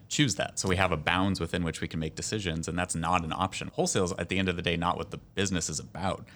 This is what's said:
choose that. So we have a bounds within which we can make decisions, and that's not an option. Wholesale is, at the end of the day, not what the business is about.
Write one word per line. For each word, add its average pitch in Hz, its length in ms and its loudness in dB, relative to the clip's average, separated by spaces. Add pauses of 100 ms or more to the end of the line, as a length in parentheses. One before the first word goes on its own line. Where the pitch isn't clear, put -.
choose 127 260 2
that. - 240 -4
So - 80 0
we 92 80 4
have 92 160 4
a 80 60 4
bounds 90 420 2
within 87 240 0
which 80 160 -2
we 82 80 -2
can 80 140 -4
make 80 140 -4
decisions, 82 520 -2
and 85 100 -2
that's 90 180 -2
not 85 280 2
an 80 80 -4
option. - 380 -2
Wholesale 160 340 0
is, 87 140 0
at 98 100 -2
the 92 100 0
end 95 120 4
of 87 80 0
the 90 40 -4
day, 87 140 0
not 82 220 2
what 85 140 -6
the - 80 -10 (160)
business 95 340 0
is 73 100 -4
about. 87 560 -4